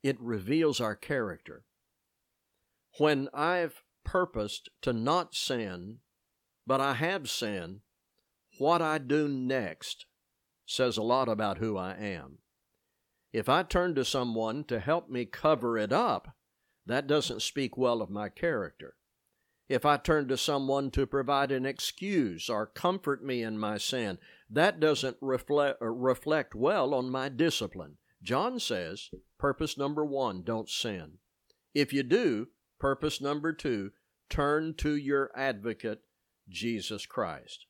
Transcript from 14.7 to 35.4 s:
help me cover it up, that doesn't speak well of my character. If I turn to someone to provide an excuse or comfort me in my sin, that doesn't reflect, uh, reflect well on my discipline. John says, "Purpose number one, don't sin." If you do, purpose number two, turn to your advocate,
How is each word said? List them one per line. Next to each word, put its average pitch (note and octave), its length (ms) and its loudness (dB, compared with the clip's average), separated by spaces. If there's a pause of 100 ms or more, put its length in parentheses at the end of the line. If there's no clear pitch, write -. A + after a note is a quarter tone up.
help D#3 300 -2
me B2 160 -4
cover A#2 520 0
it G#2 140 0
up, F3 440 0 (500)
that C#3 220 -2
doesn't C#3 340 2
speak - 360 -2
well A#2+ 240 2
of F#2 100 -6
my G#2 180 -4
character. G2+ 640 -4 (720)
If C3+ 180 0
I D3 120 6
turn D3+ 300 2
to C3 100 0
someone C#3 540 0
to C#3 160 2
provide C#3 440 2
an C3 140 0
excuse C#3 840 -2
or G#2+ 200 0
comfort F3 560 0
me B2+ 180 -2
in A2 160 -2
my G#2+ 220 0
sin, G#2+ 400 -2 (280)
that D#3+ 320 2
doesn't C#3 400 2
reflect, C3+ 640 2
uh, A#2 60 -2
reflect B2+ 680 0
well C#3+ 400 2
on B2+ 160 0
my C3 200 -2
discipline. G#2+ 680 0 (240)
John G#3+ 380 0
says, F2+ 500 -4 (300)
"Purpose C#3+ 380 0
number D3 280 0
one, B2+ 380 -2
don't A2 260 -2
sin." F2 500 -4 (540)
If D3 200 2
you C#3 100 2
do, B2+ 480 2 (280)
purpose C#3 420 0
number D3 320 -2
two, A2 400 -2 (360)
turn D#3 460 0
to D3+ 200 0
your C#3 400 0
advocate, A2+ 680 -4 (440)